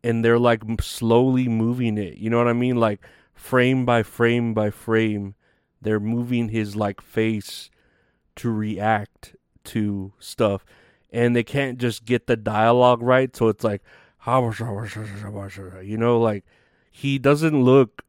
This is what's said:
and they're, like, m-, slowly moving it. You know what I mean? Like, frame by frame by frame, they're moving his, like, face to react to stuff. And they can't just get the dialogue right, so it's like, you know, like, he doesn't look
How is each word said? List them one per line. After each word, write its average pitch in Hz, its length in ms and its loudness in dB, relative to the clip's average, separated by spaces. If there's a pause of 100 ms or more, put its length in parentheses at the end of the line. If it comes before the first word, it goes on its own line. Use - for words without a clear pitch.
and 113 200 -2
they're, 117 160 4
like, 117 300 2
m-, 113 100 -4
slowly 123 680 2
moving 117 480 -2
it. 95 220 -8
You 107 100 -6
know 117 80 0
what 120 120 2
I 117 40 0
mean? 123 240 0
Like, 107 240 0 (320)
frame 127 540 0
by 117 160 2
frame 117 500 0
by 107 160 -2
frame, 104 680 -2 (440)
they're 107 180 -2
moving 117 520 -2
his, 107 260 -4
like, 104 240 -4
face - 680 -4 (680)
to 117 140 -4
react 107 880 -4 (360)
to 101 460 -4
stuff. - 480 -2 (460)
And 120 240 2
they 117 80 0
can't 135 340 -4
just 117 260 -4
get 120 220 -2
the 117 100 2
dialogue 117 640 4
right, 127 360 0
so 113 100 0
it's 107 160 0
like, 104 200 -2 (440)
you 104 1700 -6
know, 117 240 4
like, 104 240 0 (460)
he 135 300 -4
doesn't 147 420 2
look 127 460 4